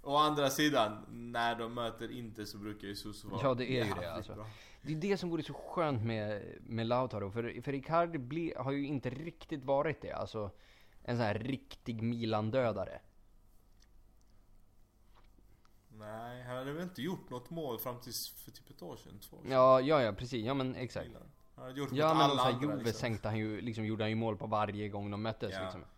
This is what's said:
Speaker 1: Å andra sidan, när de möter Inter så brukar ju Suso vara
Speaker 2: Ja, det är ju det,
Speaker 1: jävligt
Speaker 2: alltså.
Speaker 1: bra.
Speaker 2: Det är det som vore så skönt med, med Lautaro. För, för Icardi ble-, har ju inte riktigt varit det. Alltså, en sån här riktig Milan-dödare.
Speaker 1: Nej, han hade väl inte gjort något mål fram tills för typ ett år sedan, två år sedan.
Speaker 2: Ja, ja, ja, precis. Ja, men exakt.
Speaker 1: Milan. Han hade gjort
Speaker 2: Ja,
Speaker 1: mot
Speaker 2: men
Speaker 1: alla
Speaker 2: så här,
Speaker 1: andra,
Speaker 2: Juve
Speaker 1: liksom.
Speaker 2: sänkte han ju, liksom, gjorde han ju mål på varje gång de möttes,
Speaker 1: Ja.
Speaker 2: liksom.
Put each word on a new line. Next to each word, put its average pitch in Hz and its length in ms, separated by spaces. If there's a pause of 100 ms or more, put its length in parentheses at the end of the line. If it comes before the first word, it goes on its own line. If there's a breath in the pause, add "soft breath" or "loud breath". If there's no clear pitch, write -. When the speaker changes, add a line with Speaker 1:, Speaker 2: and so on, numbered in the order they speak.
Speaker 1:
Å 139 160
andra 147 320
sidan, 123 560 (260)
när 120 240
de 113 180
möter 113 380
Inter 110 340
så 104 120
brukar 104 300
ju 101 80
Suso 104 340
vara 95 140
Speaker 2:
Ja, 135 100
det 123 100
är 113 100
ju 123 80
det, 110 60
Speaker 1:
jävligt 90 200
Speaker 2:
alltså. 87 280
Speaker 1:
bra. 107 100 (360 loud breath)
Speaker 2:
Det 147 120
är 156 40
det 190 200
som 180 120
vore 165 140
så 143 100
skönt 143 500
med, 104 580
med 113 260
Lautaro. 113 440
För, 117 300
för 139 120
Icardi 165 460
ble-, 151 440
har 135 80
ju 139 160
inte 135 220
riktigt 151 540
varit 139 380
det. - 100
Alltså, 104 400 (520 soft breath)
en 120 140
sån 117 80
här 104 140
riktig - 640
Milan-dödare. 110 1000 (3000)
Speaker 1:
Nej, 113 540
han 123 140
hade 135 160
väl 170 100
inte 180 180
gjort 165 280
något 123 200
mål 147 300
fram 120 220
tills - 280 (160)
för - 60
typ - 180
ett - 120
år - 160
sedan, - 220
två - 180
år - 40
sedan. 131 100
Speaker 2:
Ja, 131 300
ja, 143 200
ja, 107 120
precis. 123 320
Ja, 135 80
men 131 220
exakt. 110 320
Speaker 1:
Milan. 117 160 (320)
Han 127 100
hade 131 140
gjort 135 120
Speaker 2:
Ja, 147 160
Speaker 1:
mot 160 100
Speaker 2:
men 139 80
Speaker 1:
alla 139 120
Speaker 2:
så 123 60
här, 131 100
Speaker 1:
andra, 123 140
Speaker 2:
Juve - 160
Speaker 1:
liksom. 113 160
Speaker 2:
sänkte 113 280
han 110 100
ju, 107 240
liksom, 110 240
gjorde 107 180
han 107 60
ju 110 60
mål 110 220
på - 100
varje 104 420
gång 101 220
de 101 100
möttes, 110 320
Speaker 1:
Ja. 95 100
Speaker 2:
liksom. 92 220 (120)